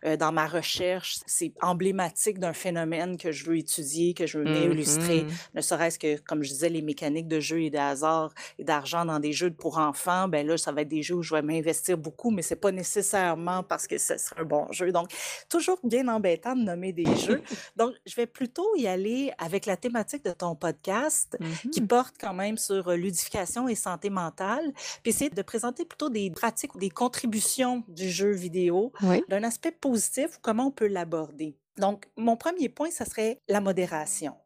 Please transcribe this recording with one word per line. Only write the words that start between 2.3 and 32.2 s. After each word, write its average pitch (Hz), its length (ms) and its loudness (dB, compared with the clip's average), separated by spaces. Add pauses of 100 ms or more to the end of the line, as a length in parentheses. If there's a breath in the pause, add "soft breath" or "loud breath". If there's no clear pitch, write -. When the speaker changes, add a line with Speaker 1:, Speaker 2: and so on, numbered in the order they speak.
Speaker 1:
d'un 175 160 0
phénomène 170 640 -2
que 165 140 -2
je 143 120 -6
veux 165 140 2
étudier, 160 560 0
que 170 120 0
je 156 120 -4
veux 151 60 0
venir 156 220 4
Speaker 2:
Mhm. 170 60 4
Speaker 1:
illustrer, 156 540 2 (280 loud breath)
ne 160 60 -2
serait-ce 165 380 0
que, 151 220 0
comme 151 220 -2
je 135 80 -2
disais, 139 180 0
les 165 140 0
mécaniques 151 460 -2
de 160 120 2
jeu 160 220 0
et 156 80 0
de 147 80 -2
hasard 151 560 2 (240 loud breath)
et - 60 -8
d'argent 156 400 2
dans 156 160 0
des 151 120 0
jeux 170 180 2
pour 156 280 -4
enfants, 175 500 2
ben 151 180 0
là, 165 120 2
ça 156 140 -2
va 147 100 0
être 151 60 -2
des 156 140 -2
jeux 175 140 -2
où 175 60 0
je 160 120 -2
vais 151 80 4
m'investir 160 560 0
beaucoup, 160 320 -4
mais 185 120 2
c'est 160 140 -2
pas 202 160 2
nécessairement 180 920 0
parce - 240 -4
que - 120 -4
ce - 200 0
serait - 220 -6
un 165 40 0
bon 147 280 0
jeu. 180 200 0
Donc, 170 180 2 (380 loud breath)
toujours 370 360 2
bien 247 240 2
embêtant 214 480 2
de 247 60 2
nommer 180 300 -2
des 170 120 0
Speaker 2:
<laughs> 262 360 2
Speaker 1:
jeux. - 20 -16 (340 loud breath)
Donc, 233 180 2 (120)
je 185 100 -14
vais 233 100 0
plutôt 302 400 -4 (100)
y 254 100 2
aller 220 520 0
avec 170 280 -2
la 190 100 0
thématique 233 480 -4
de 185 80 0
ton 170 220 -4
podcast, 190 840 0
Speaker 2:
Mhm. 165 300 -4
Speaker 1:
qui 320 100 0
porte 240 400 4
quand 196 140 -6
même 208 240 -2
sur, 190 300 0
euh, 175 80 4
ludification 190 720 -2
et 226 60 2
santé 190 360 -4
mentale, 196 640 -2 (300 loud breath)
puis 233 80 0
essayer 277 200 2
de 196 120 -4
présenter 240 420 -4
plutôt - 260 -6
des 202 200 -2
pratiques 226 440 -4
ou - 40 -16
des 190 120 -2
contributions 247 1000 0
du 180 220 -6
jeu 190 220 2
vidéo, 180 600 2 (100)
Speaker 2:
Oui. 180 260 6
Speaker 1:
d'un 202 160 0
aspect 277 280 -2
positif 269 640 0
ou - 60 -20
comment 233 240 2
on 277 40 2
peut 220 180 0
l'aborder. 156 680 -4 (220)
Donc, 202 280 0 (100)
mon 226 200 4